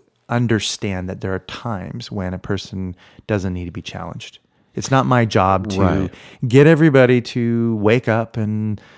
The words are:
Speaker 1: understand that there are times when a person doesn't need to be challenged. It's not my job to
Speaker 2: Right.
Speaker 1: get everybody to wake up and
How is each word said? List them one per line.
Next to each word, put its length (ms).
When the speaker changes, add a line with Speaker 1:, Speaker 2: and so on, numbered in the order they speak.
Speaker 1:
understand 800
that 120
there 120
are 60
times 720
when 220
a 60
person 560
doesn't 260
need 120
to 60
be 100
challenged. 580
It's 160
not 160
my 200
job 460
to 100
Speaker 2:
Right. 320
Speaker 1:
get 180
everybody 560
to 560
wake 300
up 300
and 420